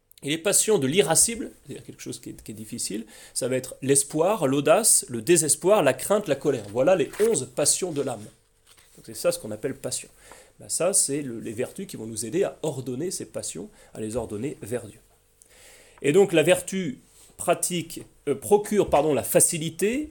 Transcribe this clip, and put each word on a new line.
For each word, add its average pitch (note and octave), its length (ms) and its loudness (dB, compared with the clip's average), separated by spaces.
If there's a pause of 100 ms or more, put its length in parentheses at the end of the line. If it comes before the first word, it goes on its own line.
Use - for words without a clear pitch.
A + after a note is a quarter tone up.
(240)
Et C#3 60 -6
les D#3 80 -2
passions G3+ 420 2
de C3+ 80 0
l'irascible, F3 640 2 (140)
c'est-à-dire C3 200 -14
quelque - 160 -18
chose B2+ 180 -12
qui - 100 -16
est, - 140 -16
qui - 80 -14
est A2 40 -12
difficile, A#2+ 500 -8 (280)
ça - 140 -2
va B2+ 100 0
être B2+ 240 -8
l'espoir, D#3 640 2
l'audace, D3+ 640 4
le A#2 120 -6
désespoir, E3+ 600 4
la C3 100 6
crainte, G#3 340 0
la C#3 80 2
colère. C3 340 -2
Voilà C3 260 4
les D3 160 0 (180)
onze C#3 260 0
passions D#3 360 0
de C#3+ 100 -2
l'âme. A#2+ 240 -6 (720)
Donc - 100 -20
c'est A2+ 100 -16
ça - 160 0
ce B2+ 80 -2
qu'on A2 120 -10
appelle C3 240 -6
passion. - 340 -8 (500)
Ben A2+ 100 -16
ça, - 240 0
c'est C#3 280 0
le, A#2+ 180 -8
les A2 120 -10
vertus A#2+ 340 -8
qui F#3+ 120 -14
vont A2 100 -10
nous A2+ 180 -8
aider E3 180 -2
à - 200 -4
ordonner C3 480 -6
ces - 140 -8
passions, - 440 -10 (240)
à - 60 -14
les A2 160 -6
ordonner A2 460 -6
vers A2+ 260 -8
Dieu. - 120 -20 (1040)
Et C#3 100 2
donc F#3+ 220 4
la D#3 100 6
vertu F3+ 560 0 (380)
pratique, E3+ 640 -4 (280)
euh, C#3 60 2
procure, G#3 540 2
pardon, D3+ 240 4
la A2+ 100 0
facilité, F3+ 880 0